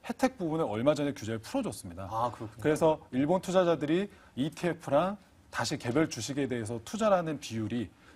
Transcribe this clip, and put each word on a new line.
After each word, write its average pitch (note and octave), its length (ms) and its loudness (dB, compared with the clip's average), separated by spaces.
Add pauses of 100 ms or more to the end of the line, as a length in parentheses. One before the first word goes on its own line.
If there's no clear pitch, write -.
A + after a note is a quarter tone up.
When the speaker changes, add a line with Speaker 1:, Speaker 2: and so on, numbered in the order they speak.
Speaker 1:
혜택 B3+ 300 0
부분을 D#3+ 260 0
얼마 A#2+ 300 4
전에 C#3+ 180 0
규제를 A2+ 280 -6
풀어줬습니다. G2 680 -6
Speaker 2:
아, A2+ 240 0
그렇군요. A2 260 -12
Speaker 1:
그래서 D#3 380 4 (140)
일본 D3 280 2
투자자들이 E3+ 680 2 (240)
이티에프랑 D#3+ 840 0 (340)
다시 A#2+ 280 -2
개별 D3 300 2
주식에 C3+ 400 -4
대해서 A#2 360 -4
투자를 G#3 320 2
하는 D#3+ 220 -2
비율이 A2 500 -4 (280)